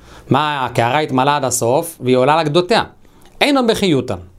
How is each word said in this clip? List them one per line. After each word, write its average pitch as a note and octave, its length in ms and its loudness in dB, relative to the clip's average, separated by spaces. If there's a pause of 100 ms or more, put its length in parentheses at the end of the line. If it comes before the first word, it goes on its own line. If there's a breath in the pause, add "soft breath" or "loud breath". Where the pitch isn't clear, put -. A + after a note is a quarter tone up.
(300 loud breath)
מה, C#3+ 340 0
הקערה A#2+ 340 0
התמלאה C#3+ 380 0
עד C3+ 80 -2
הסוף B2+ 560 -2
והיא B2+ 160 2
עולה C3 180 4
על E3 100 2
גדותיה. F3 380 0 (580 soft breath)
אין C#4 160 2
עוד B3+ 100 2
בחיותן. D#3+ 500 0 (220)